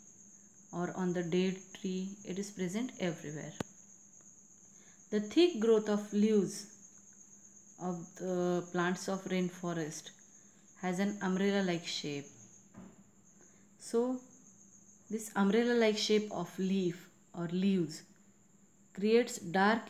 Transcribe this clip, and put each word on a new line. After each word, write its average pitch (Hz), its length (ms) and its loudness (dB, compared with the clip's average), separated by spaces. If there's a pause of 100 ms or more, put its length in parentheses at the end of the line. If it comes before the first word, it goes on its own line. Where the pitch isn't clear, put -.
(720)
or 170 240 -4
on 180 160 -2
the 180 100 -2
dead 180 340 0 (220)
tree. 185 300 -4 (160)
It 180 140 -8
is 202 120 -6
present 185 480 -4
everywhere. 156 540 -6 (1600)
The 208 100 0
thick 302 400 2
growth 220 280 4
of 208 240 0
leaves 208 540 4 (1120)
of 175 240 -4 (120)
the 180 560 0
plants 180 360 0
of 190 180 -4
rainforest 175 840 -4 (680)
has 180 200 -2
an 208 220 0
umbrella-like 190 600 2
shape. 143 420 -6 (1500)
So 247 400 0 (880)
this 220 240 -8
umbrella-like 220 640 4
shape 214 320 2
of - 260 -6
leaf 185 520 0 (280)
or 170 120 -4
leaves 185 540 0 (880)
creates 226 460 2
dark 190 520 4